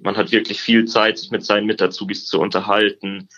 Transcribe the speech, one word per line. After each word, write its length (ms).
man 140
hat 160
wirklich 300
viel 240
Zeit, 320
sich 120
mit 140
seinen 240
Mit-Azubis 600
zu 120
unterhalten 880